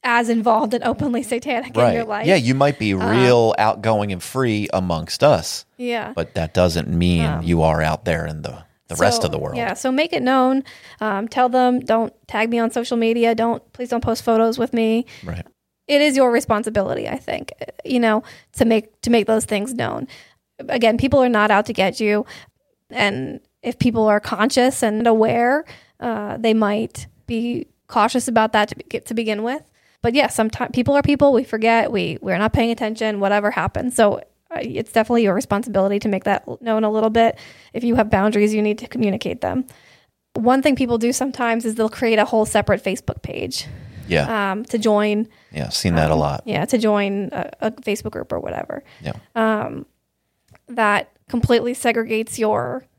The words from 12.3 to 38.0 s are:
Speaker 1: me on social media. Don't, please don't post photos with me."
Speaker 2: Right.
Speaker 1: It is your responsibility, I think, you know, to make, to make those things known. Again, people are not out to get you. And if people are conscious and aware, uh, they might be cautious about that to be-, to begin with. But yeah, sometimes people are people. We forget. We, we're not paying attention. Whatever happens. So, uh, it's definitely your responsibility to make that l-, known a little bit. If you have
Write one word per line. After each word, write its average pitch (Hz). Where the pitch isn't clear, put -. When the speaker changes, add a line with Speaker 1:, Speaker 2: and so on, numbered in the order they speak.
Speaker 1:
me 233
on 226
social 240
media. 233
Don't, 226
please 247
don't 240
post 226
photos 226
with 226
me." 226
Speaker 2:
Right. 82
Speaker 1:
It 285
is 294
your 254
responsibility, 214
I -
think, -
you 254
know, 220
to -
make, 220
to -
make 226
those 220
things 214
known. -
Again, 226
people 269
are 247
not 214
out 208
to 240
get 190
you. 208
And 147
if -
people 226
are 208
conscious 247
and 220
aware, 233
uh, 208
they 226
might 214
be 240
cautious 233
about 220
that 214
to -
be-, -
to -
begin 220
with. 254
But 233
yeah, 269
sometimes 220
people 247
are 285
people. 285
We 254
forget. 226
We, 175
we're 185
not 214
paying 233
attention. 220
Whatever 202
happens. 196
So, 208
uh, -
it's 226
definitely 233
your 196
responsibility 196
to 220
make 196
that 202
l-, -
known 220
a 214
little 220
bit. 226
If 233
you 240
have 220